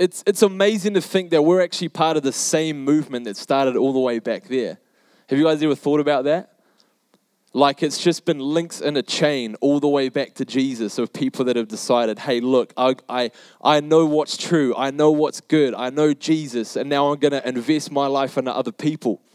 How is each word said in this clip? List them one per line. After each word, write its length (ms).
it's, 260
it's 160
amazing 520
to 60
think 300
that 120
we're 200
actually 280
part 260
of 80
the 80
same 520
movement 420
that 100
started 400
all 160
the 80
way 180
back 300
there. 320
Have 100
you 60
guys 180
ever 140
thought 240
about 240
that? 320
Like, 300
it's 160
just 260
been 140
links 420
in 160
a 60
chain 580
all 200
the 80
way 200
back 260
to 100
Jesus 540
of 140
people 340
that 100
have 100
decided, 540
"Hey, 180
look, 380
I, 180
I, 240
I 200
know 260
what's 300
true. 400
I 160
know 180
what's 300
good. 340
I 160
know 240
Jesus, 640
and 120
now 220
I'm 80
gonna 260
invest 460
my 160
life 320
into 160
other 160
people." 500